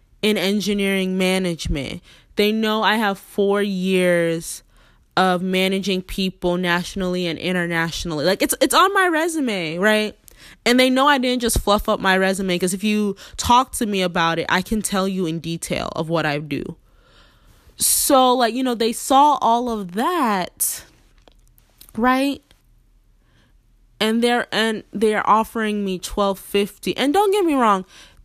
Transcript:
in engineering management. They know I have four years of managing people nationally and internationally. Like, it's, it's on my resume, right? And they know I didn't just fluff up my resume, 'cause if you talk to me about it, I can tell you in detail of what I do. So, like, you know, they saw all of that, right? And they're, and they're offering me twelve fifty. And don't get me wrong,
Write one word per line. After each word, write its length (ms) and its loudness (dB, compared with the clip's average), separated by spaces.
in 160 2
engineering 800 -2
management. 840 -4
They 160 2
know 320 0
I 140 2
have 200 0
four 460 0
years 960 0
of 240 2
managing 600 0
people 560 -4
nationally 680 -2
and 140 -6
internationally. 840 -2
Like, 160 0
it's, 180 0
it's 160 2
on 180 4
my 140 2
resume, 720 -2
right? 380 2
And 120 4
they 120 4
know 180 2
I 100 6
didn't 240 -2
just 200 0
fluff 260 2
up 140 0
my 160 4
resume, 420 0
'cause 140 0
if 100 -6
you 320 0
talk 360 4
to 120 -4
me 160 -2
about 360 0
it, 120 -4
I 120 2
can 200 -4
tell 260 -2
you 180 -2
in 140 -4
detail 560 -6
of 140 -6
what 160 0
I 140 -2
do. 360 -8
So, 580 4
like, 180 0
you 80 -4
know, 140 -2
they 160 0
saw 500 4
all 280 2
of 240 -6
that, 920 -2
right? 460 0
And 240 0
they're, 300 2
and 400 -2
they're 360 0
offering 580 0
me 140 -4
twelve 380 -2
fifty. 600 -4
And 160 2
don't 180 4
get 140 2
me 80 2
wrong, 320 2